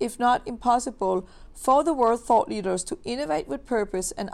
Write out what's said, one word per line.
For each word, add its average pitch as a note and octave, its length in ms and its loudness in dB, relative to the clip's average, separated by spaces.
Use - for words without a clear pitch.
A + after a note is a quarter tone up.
if A#3 180 -4
not B3 260 2
impossible, A3+ 800 0
for C#4 300 4
the D#4+ 80 2
world A#3 280 2
thought - 280 2
leaders F#3+ 340 -4
to - 220 -8
innovate D4 420 -4
with C4+ 180 -8
purpose G3+ 460 -2
and G3+ 240 -8